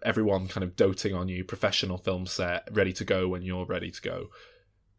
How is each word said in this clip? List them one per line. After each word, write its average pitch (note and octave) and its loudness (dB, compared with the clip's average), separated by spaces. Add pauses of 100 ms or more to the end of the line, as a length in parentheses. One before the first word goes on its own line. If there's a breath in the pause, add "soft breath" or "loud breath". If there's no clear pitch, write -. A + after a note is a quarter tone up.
everyone G#2 4
kind F#2+ -2
of F2+ -6
doting G2 4
on F2+ -2
you, F2+ -4
professional F#2+ 0
film F#2 -2
set, F2 -2
ready F#2+ 4
to G2 -4
go F#2 2
when F2+ -2
you're F#2 -4
ready F2+ -2
to - -14
go. F2 -6 (720 soft breath)